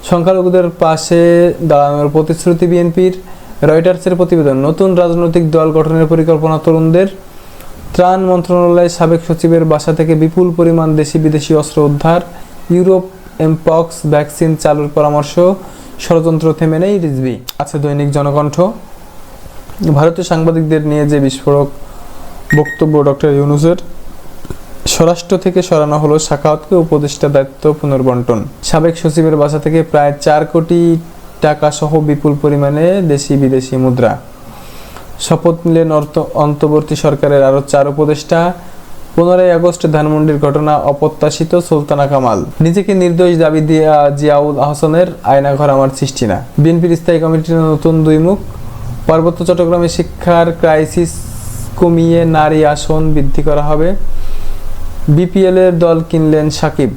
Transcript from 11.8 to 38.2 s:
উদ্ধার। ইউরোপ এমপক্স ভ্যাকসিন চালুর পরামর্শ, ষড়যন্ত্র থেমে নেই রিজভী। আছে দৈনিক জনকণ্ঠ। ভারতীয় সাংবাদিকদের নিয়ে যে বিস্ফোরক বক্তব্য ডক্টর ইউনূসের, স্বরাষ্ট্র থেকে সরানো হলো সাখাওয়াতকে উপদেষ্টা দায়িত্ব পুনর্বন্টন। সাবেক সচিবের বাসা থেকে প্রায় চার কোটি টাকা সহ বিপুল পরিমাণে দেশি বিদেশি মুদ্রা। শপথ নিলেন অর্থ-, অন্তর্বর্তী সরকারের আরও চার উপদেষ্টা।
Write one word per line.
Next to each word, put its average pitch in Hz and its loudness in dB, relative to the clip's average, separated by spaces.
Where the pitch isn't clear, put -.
উদ্ধার। 147 0
ইউরোপ 185 2
এমপক্স 160 0
ভ্যাকসিন 151 0
চালুর 147 -4
পরামর্শ, 147 0
ষড়যন্ত্র 160 0
থেমে 156 0
নেই 202 0
রিজভী। 131 -2
আছে 147 -6
দৈনিক 143 -2
জনকণ্ঠ। 147 -2
ভারতীয় 170 0
সাংবাদিকদের 160 0
নিয়ে 147 0
যে 147 2
বিস্ফোরক 139 0
বক্তব্য 151 0
ডক্টর 139 0
ইউনূসের, 147 2
স্বরাষ্ট্র 170 0
থেকে 185 0
সরানো 151 0
হলো 151 2
সাখাওয়াতকে 156 -2
উপদেষ্টা 151 0
দায়িত্ব 139 0
পুনর্বন্টন। 131 -2
সাবেক 165 0
সচিবের 160 0
বাসা 147 0
থেকে 160 0
প্রায় 147 0
চার 151 0
কোটি 170 2
টাকা 151 0
সহ 156 -2
বিপুল 147 0
পরিমাণে 151 0
দেশি 143 0
বিদেশি 131 0
মুদ্রা। 123 0
শপথ 165 -2
নিলেন 165 2
অর্থ-, 151 -2
অন্তর্বর্তী 151 0
সরকারের 143 2
আরও 135 2
চার 143 2
উপদেষ্টা। 151 0